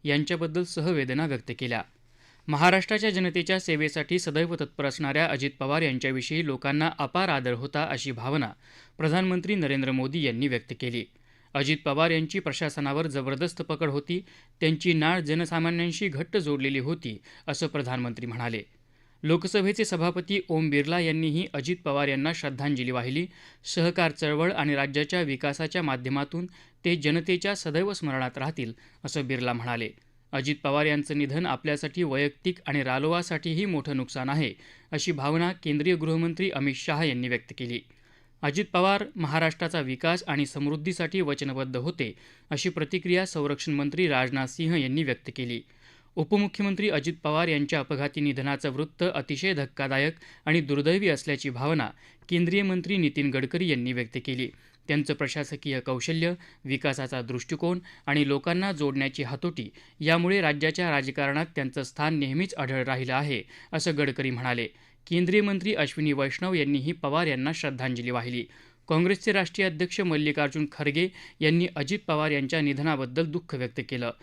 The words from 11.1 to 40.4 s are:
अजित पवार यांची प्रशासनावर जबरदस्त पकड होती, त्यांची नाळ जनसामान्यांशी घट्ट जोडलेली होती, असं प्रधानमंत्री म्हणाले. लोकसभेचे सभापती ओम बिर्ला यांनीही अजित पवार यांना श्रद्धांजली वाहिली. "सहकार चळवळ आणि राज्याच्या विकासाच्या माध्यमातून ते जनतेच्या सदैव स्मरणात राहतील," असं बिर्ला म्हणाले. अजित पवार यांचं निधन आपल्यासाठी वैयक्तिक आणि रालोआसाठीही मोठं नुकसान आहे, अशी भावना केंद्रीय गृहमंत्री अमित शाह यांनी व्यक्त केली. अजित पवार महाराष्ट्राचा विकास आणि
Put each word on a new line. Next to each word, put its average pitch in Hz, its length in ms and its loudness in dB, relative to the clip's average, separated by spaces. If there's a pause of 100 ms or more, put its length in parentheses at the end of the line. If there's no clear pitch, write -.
अजित 143 300 2
पवार 156 260 2
यांची 160 280 0
प्रशासनावर 147 680 -2
जबरदस्त 139 560 -4
पकड 156 280 -2
होती, 170 340 -2 (360)
त्यांची 160 320 4
नाळ 160 280 4
जनसामान्यांशी 165 880 0
घट्ट 151 280 -4
जोडलेली 139 420 0
होती, 127 440 -4 (260)
असं 156 180 -2
प्रधानमंत्री 123 600 -4
म्हणाले. 117 360 -4 (600)
लोकसभेचे 190 600 2
सभापती 180 640 0
ओम 160 220 2
बिर्ला 143 300 2
यांनीही 160 540 0
अजित 143 300 -2
पवार 143 240 2
यांना 139 260 0
श्रद्धांजली 135 560 -2
वाहिली. 127 360 -2 (380)
"सहकार 170 460 2
चळवळ 156 420 0
आणि 147 220 2
राज्याच्या 143 480 0
विकासाच्या 147 600 -2
माध्यमातून 139 640 -2 (380)
ते 175 120 4
जनतेच्या 170 600 2
सदैव 175 360 0
स्मरणात 131 460 -2
राहतील," 131 340 -4 (320)
असं 135 220 -2
बिर्ला 123 260 0
म्हणाले. 117 380 -4 (420)
अजित 135 300 0
पवार 147 240 2
यांचं 147 320 0
निधन 147 280 0
आपल्यासाठी 147 560 -2
वैयक्तिक 143 640 0
आणि 143 160 0
रालोआसाठीही 160 840 0
मोठं 147 320 -2
नुकसान 131 320 -4
आहे, 143 260 0 (380)
अशी 160 200 0
भावना 156 400 2
केंद्रीय 156 420 0
गृहमंत्री 165 560 0
अमित 139 240 0
शाह 151 280 -2
यांनी 127 260 0
व्यक्त 120 300 -2
केली. 120 220 -6 (640)
अजित 151 300 0
पवार 196 320 4 (120)
महाराष्ट्राचा 160 640 0
विकास 147 480 0
आणि 143 180 2